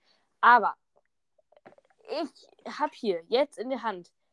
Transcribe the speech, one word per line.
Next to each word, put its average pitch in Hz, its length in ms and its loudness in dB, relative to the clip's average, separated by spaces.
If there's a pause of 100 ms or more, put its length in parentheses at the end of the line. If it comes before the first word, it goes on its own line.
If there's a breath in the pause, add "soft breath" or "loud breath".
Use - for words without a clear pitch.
(420)
Aber 220 340 6 (1300)
ich - 720 -12
hab 302 140 -4
hier 175 360 -6
jetzt 254 280 -2
in 226 120 -8
der 269 140 -6
Hand 190 280 -10 (220)